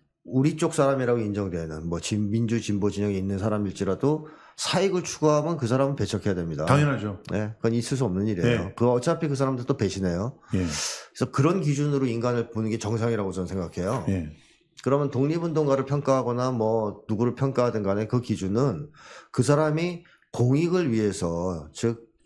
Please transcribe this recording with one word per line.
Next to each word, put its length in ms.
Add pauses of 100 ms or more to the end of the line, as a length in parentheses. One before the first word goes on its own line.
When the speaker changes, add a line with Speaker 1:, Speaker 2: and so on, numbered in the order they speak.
(240)
Speaker 1:
우리 340
쪽 160
사람이라고 460
인정되는 680
뭐 120
진-, 300
민주 320
진보 280
진영에 260
있는 240
사람일지라도 880 (300)
사익을 460
추구하면 540
그 100
사람은 280
배척해야 400
됩니다. 300
Speaker 2:
당연하죠. 540 (120)
Speaker 1:
네, 260
그건 160
있을 240
수 60
없는 240
일이에요. 360
Speaker 2:
네. 120
Speaker 1:
그 140
어차피 380
그 80
사람들도 420
배신해요. 600 (160)
Speaker 2:
예. 60
Speaker 1:
그래서 720
그런 300
기준으로 440
인간을 460
보는 180
게 80
정상이라고 540
저는 160
생각해요. 640
Speaker 2:
예. 200 (540)
Speaker 1:
그러면 280
독립운동가를 760
평가하거나 640
뭐 560
누구를 280
평가하든 480
간에 240
그 140
기준은 680 (420)
그 120
사람이 600 (300)
공익을 580
위해서, 840
즉 340 (180)